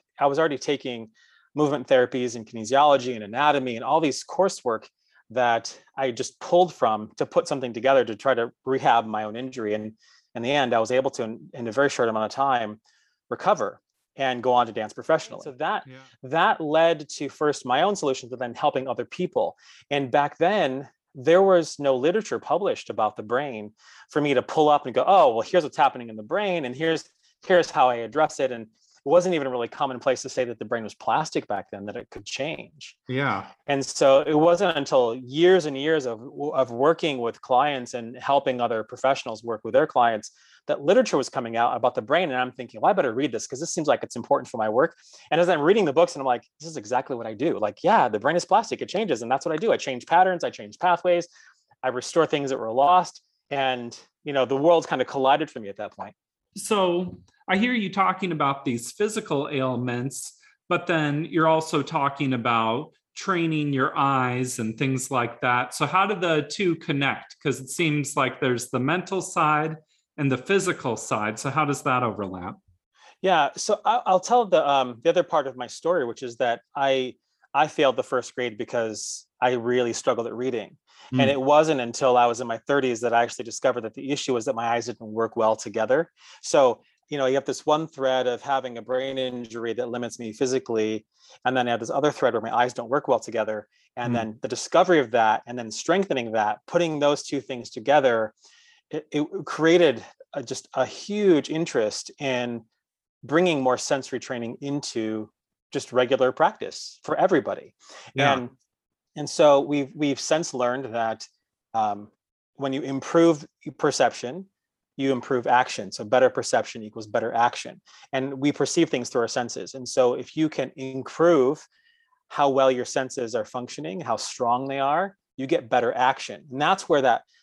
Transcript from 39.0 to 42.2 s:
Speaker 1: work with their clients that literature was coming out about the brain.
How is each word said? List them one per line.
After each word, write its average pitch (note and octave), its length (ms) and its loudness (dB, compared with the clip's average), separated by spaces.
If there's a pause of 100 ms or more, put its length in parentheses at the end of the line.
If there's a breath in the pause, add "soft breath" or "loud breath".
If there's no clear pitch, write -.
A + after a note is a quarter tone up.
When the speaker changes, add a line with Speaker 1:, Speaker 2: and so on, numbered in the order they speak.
Speaker 1:
work A2+ 220 -6
with A2 80 -8
their C#3+ 140 6
clients A#2 460 2 (340 soft breath)
that - 160 -2
literature G3 340 4
was C3+ 120 0
coming A#2 280 -6
out A#2 200 2
about A#2+ 180 0
the A#2+ 80 -2
brain. D3+ 280 0